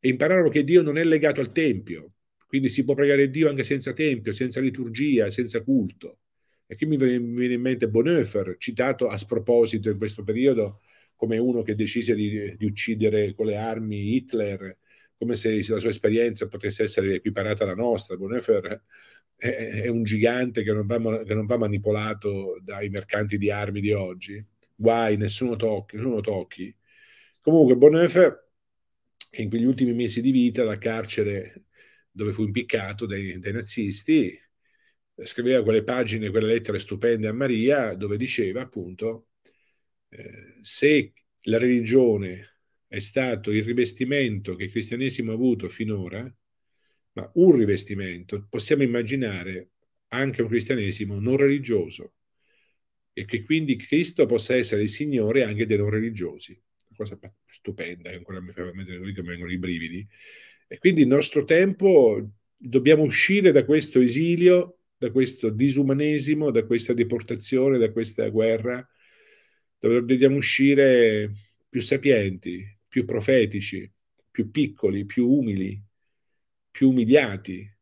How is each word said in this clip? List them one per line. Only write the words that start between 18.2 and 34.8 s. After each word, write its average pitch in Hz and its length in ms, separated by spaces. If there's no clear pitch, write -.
è, - 140
è 113 400
un 117 160
gigante 117 580
che 107 100
non 104 140
va 117 120
ma-, 110 260
che 107 100
non 107 120
va 120 100
manipolato 104 1080
dai 101 260
mercanti 101 480
di 101 140
armi 101 300
di 104 100
oggi. 98 520
Guai, 113 400
nessuno 104 400
tocchi, 107 400
nessuno 113 240
tocchi. 101 520
Comunque 147 360
Bonhoeffer, 165 760
che - 120
in 104 60
quegli 117 160
ultimi 123 300
mesi 117 260
di 127 100
vita, 123 320
dal 104 160
carcere 104 840
dove 104 220
fu 107 120
impiccato 104 640
dai, 98 320
dai 98 140
nazisti, 110 880